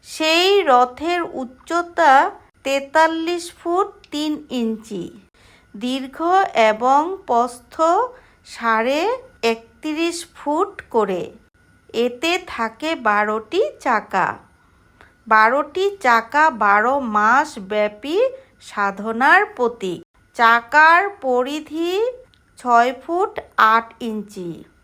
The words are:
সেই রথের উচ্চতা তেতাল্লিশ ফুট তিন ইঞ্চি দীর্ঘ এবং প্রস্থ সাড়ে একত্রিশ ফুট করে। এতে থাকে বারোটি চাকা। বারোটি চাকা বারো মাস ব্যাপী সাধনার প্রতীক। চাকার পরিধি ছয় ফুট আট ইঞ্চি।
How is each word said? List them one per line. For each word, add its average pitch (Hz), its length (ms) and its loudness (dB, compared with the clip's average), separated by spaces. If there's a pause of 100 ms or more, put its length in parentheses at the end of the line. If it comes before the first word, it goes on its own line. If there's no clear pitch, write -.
সেই 330 420 0 (140)
রথের 277 560 2 (140)
উচ্চতা 320 800 0 (520)
তেতাল্লিশ 320 880 -2 (100)
ফুট 359 240 -2 (240)
তিন 302 380 -6
ইঞ্চি 220 720 -8 (580)
দীর্ঘ 262 460 -8 (300)
এবং 262 640 2 (100)
প্রস্থ 247 540 -4 (640)
সাড়ে 262 720 -2 (240)
একত্রিশ 311 840 -4 (100)
ফুট 339 540 -4
করে। 196 420 -2 (640)
এতে 247 540 -2
থাকে 240 480 -6
বারোটি 220 840 -2
চাকা। 202 580 -2 (920)
বারোটি 294 760 2
চাকা 254 480 2
বারো 214 500 2
মাস 233 600 0
ব্যাপী 214 640 -4 (400)
সাধনার 226 840 0
প্রতীক। 233 580 -4 (300)
চাকার 302 760 4
পরিধি 302 960 -4 (520)
ছয় 247 360 4 (140)
ফুট 370 320 -2 (180)
আট 226 420 2
ইঞ্চি। 202 640 -10 (200)